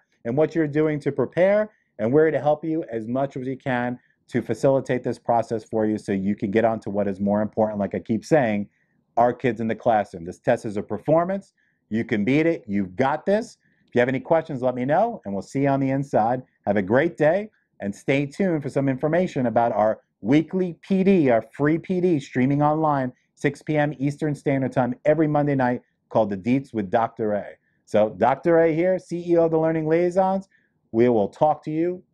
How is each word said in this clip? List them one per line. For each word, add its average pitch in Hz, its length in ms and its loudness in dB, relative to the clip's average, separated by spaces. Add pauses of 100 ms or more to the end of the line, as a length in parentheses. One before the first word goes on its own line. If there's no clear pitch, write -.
(240)
and 117 120 -4
what 156 180 0
you're 165 120 0
doing 151 340 0
to 139 120 -2
prepare, 190 580 0 (280)
and 110 140 0
we're 156 180 6
to 139 100 -2
help 151 240 0
you 160 260 -4
as 113 160 -6
much 135 300 -4
as 127 100 -10
we 131 100 -6
can 123 420 -4 (300)
to 117 140 -2
facilitate 131 600 0
this 120 160 -6
process 117 460 -2
for 110 220 -2
you 107 120 0
so 104 140 -6
you 98 220 -2
can 101 160 -6
get 110 140 2
on 113 160 -2
to - 100 -12
what 101 160 -4
is 95 140 -6
more 101 220 0
important, 107 360 -2
like 98 160 -4
I 95 60 -6
keep 110 240 -4
saying, 110 440 0 (480)
our 120 160 4
kids 120 280 -4
in 113 80 -4
the 110 60 -2
classroom. 104 500 -2
This 90 160 -14
test 120 240 0
is 104 120 -8
a 101 60 -4
performance. 170 720 -2 (340)
You 110 160 -4
can 107 200 -2
beat 143 200 2
it. 165 220 -2
You've 98 300 -4
got 139 280 -2
this. 208 320 -2 (300)
If - 80 -12
you 120 60 4
have 123 80 2
any 131 120 -2
questions, 160 420 -2
let 127 120 0
me 123 100 -4
know, 190 400 0
and 98 80 -10
we'll 98 100 -6
see 139 200 -6
you 139 60 2
on 135 120 2
the 135 100 0
inside. 131 520 0 (240)
Have 104 100 0
a 104 60 2
great 135 340 2
day, 180 340 0 (300)
and 98 140 -6
stay 143 320 -2
tuned 160 360 -2
for 147 60 -10
some 139 200 -2
information 151 580 0
about 117 260 2
our 107 280 2 (220)
weekly 160 600 0
P 190 220 0
D, 175 260 4
our 113 140 4 (120)
free 151 220 2
P 180 220 -4
D 175 180 2
streaming 139 440 0
online, 147 500 0 (240)
six 143 260 -4
P 156 140 -4
M 147 220 0
Eastern 143 360 -4
Standard 135 380 -2
Time 123 220 0 (100)
every 151 240 2
Monday 147 260 2
night, 123 280 0 (260)
called 110 220 0
The 101 60 -4
Deets 123 380 -2
with 101 160 -4
Doctor 113 440 -2
A. 95 120 -6 (380)
So 107 260 2
Doctor 135 540 2
A 165 100 2
here, 180 240 0
C 175 260 -10
E 170 140 2
O 165 60 4
of 160 80 0
the 160 60 0
Learning 160 280 -2
Liaisons. 180 640 0 (420)
We 117 180 4
will 107 200 2
talk 151 360 0
to 160 60 -6
you 175 320 -4 (120)